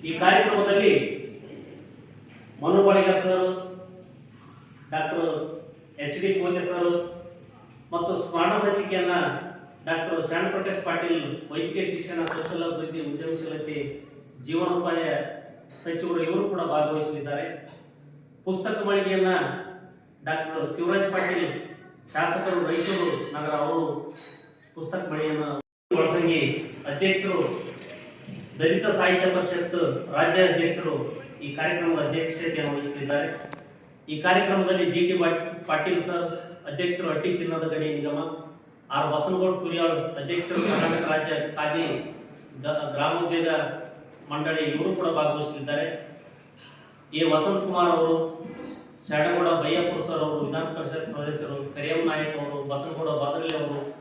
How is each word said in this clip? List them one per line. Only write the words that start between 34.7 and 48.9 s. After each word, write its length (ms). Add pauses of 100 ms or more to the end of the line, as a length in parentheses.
ಜಿ 160
ಟಿ 100
ಪಾಟ್-, 500
ಪಾಟೀಲ್ 360
ಸರ್, 200 (440)
ಅಧ್ಯಕ್ಷರು, 420
ಹಟ್ಟಿ 280
ಚಿನ್ನದ 260
ಗಣಿ 300
ನಿಗಮ, 540 (440)
ಆರ್ 240
ಬಸನಗೌಡ 400
ಕುರಿಯಾಳ್, 600
ಅಧ್ಯಕ್ಷರು, 440
ಕರ್ನಾಟಕ 500
ರಾಜ್ಯ 440
ಖಾದಿ 320 (720)
ಗ-, 320
ಗ್ರಾಮೋದ್ಯೋಗ 540 (840)
ಮಂಡಳಿ, 300
ಇವರು 340
ಕೂಡ 120
ಭಾಗವಹಿಸಲಿದ್ದಾರೆ. 760 (1300)
ಎ 180
ವಸಂತ್ 340
ಕುಮಾರ್ 240
ಅವರು, 540 (680)